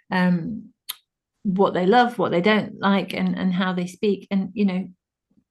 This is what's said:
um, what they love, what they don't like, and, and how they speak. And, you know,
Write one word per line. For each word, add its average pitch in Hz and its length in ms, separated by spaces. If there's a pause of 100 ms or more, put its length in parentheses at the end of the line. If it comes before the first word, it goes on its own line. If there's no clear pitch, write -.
(120)
um, 180 580 (760)
what 190 320
they 180 100
love, 233 320
what 165 140
they 170 100
don't 214 380
like, 196 340
and, 180 240
and 185 160
how 185 200
they 180 120
speak. 196 460
And, 196 220
you 208 120
know, 185 220 (640)